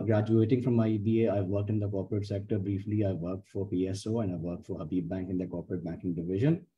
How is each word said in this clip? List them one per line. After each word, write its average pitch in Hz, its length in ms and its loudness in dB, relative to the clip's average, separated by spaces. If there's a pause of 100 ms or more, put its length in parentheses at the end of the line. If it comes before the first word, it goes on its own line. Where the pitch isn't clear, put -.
graduating 110 600 4
from 120 200 4
I 110 140 2
B 113 280 4
A, 104 60 2
I 101 100 2
worked 101 280 0
in 110 100 0
the 101 80 0
corporate 101 380 -2
sector 101 320 -2
briefly। 101 480 0
I 95 60 2
worked 90 360 -4
for 98 200 -4
P 92 200 0
S 101 200 -4
O 113 140 0
and 95 120 -2
I - 20 -4
worked 85 300 -6
for 92 140 -6
Habib 85 280 -2
Bank 92 220 -4
in 92 80 -2
the 92 80 -2
corporate 87 380 -6
banking 87 320 -4
division। 101 500 0 (120)